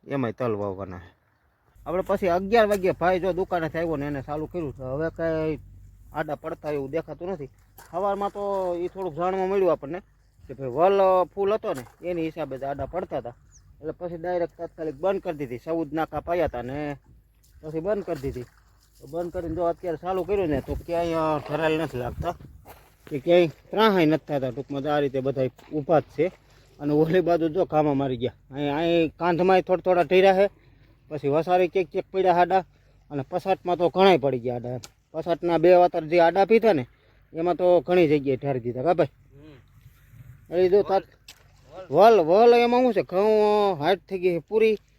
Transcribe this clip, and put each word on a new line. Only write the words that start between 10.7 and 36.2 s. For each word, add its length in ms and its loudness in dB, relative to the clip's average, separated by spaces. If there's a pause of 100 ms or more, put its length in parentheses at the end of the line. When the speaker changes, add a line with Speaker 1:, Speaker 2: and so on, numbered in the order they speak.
Speaker 1:
ફૂલ 280 -2
હતો 200 -4
ને, 100 -10 (180)
એની 200 -6
હિસાબે 360 -8
જ 60 -10
આડા 220 -6
પડતા 320 -8
હતા, 180 -10 (420)
એટલે 140 -10
પછી 260 -10
ડાયરેક્ટ 400 -4
તાત્કાલિક 380 -8
બંધ 260 -2
કરી 160 -8
દીધી. 200 -8
ચૌદ 360 -6
નાકા 280 -4
પાયા 240 -2
હતા 160 -6
ને 360 -8 (640)
પછી 180 -8
બંધ 260 -4
કરી 160 -6
દીધી. 260 -8 (480)
તો 120 -20
બંધ 260 -8
કરીને 220 -6
જો 100 -4
અત્યારે 320 -4
ચાલુ 260 -4
કર્યું 260 -2
ને, 120 -2
તો 140 -8
ક્યાંય 460 -4 (260)
ઠરેલ 340 -2
નથી 160 -6
લાગતા 360 -6 (760)
કે 120 -8
ક્યાંય 280 4 (220)
ત્રાહાય 360 4
નથી 200 0
થતા. 260 -4
ટૂંકમાં 320 -8
તો 60 -6
આ 100 0
રીતે 220 -2
બધા 280 -2 (240)
ઊભા 260 2
જ 40 -4
છે. 280 -2 (480)
અને 140 -2
ઓલી 280 4
બાજુ 280 2
જો 160 0
ઘામા 280 2
મારી 240 -2
ગયા. 180 -4 (160)
અહીં, 240 -4
અહીં 420 0
કાંધમાંય 440 2
થોડા 200 -2
થોડા 220 2
ઢર્યા 300 4
છે, 120 4 (640)
પછી 200 -6
વસારી 400 2
ક્યાંક 220 -2
ક્યાંક 220 -8
પડ્યા 220 2
હાડા, 300 2 (480)
અને 180 -6
પસાટમાં 480 -2
તો 120 2
ઘણાય 280 6
પડી 220 -2
ગયા 160 -6
આડા. 240 -8 (320)
પસાટના 480 -2
બે 160 8
વાતર 280 4
જે 160 0
આડા 260 4